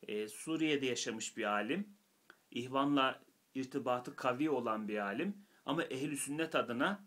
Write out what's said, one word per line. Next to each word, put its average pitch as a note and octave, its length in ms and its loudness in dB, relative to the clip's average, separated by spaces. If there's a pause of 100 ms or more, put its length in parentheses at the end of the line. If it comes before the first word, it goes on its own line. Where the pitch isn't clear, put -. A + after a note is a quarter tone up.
Ee, G#2+ 200 -4
Suriye'de D#3 580 0
yaşamış A#2 500 -2
bir A2+ 80 -2
alim. G#2+ 440 2 (600)
İhvan'la C3 720 2 (320)
irtibatı C3 640 -2
kavi C3+ 340 2
olan A2 380 0
bir G#2+ 100 0
alim. A2+ 380 -2 (300)
Ama D3+ 180 0
Ehl-i C#3 320 -4
Sünnet D#3 380 -4
adına C3+ 520 2